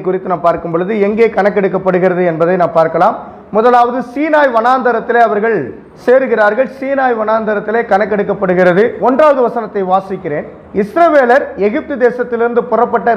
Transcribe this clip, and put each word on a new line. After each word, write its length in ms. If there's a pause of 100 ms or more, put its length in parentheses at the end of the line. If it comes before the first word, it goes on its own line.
குறித்து 260
நாம் 160
பார்க்கும் 260
பொழுது 200 (140)
எங்கே 280
கணக்கெடுக்கப்படுகிறது 960
என்பதை 300
நாம் 160
பார்க்கலாம். 400 (380)
முதலாவது 440 (120)
சீனாய் 440
வனாந்தரத்திலே 720
அவர்கள் 300 (460)
சேருகிறார்கள். 760
சீனாய் 420
வனாந்தரத்திலே 600 (100)
கணக்கெடுக்கப்படுகிறது. 920 (240)
ஒன்றாவது 400
வசனத்தை 440
வாசிக்கிறேன். 560 (360)
இஸ்ரவேலர் 600 (220)
எகிப்து 360
தேசத்திலிருந்து 680
புறப்பட்ட 460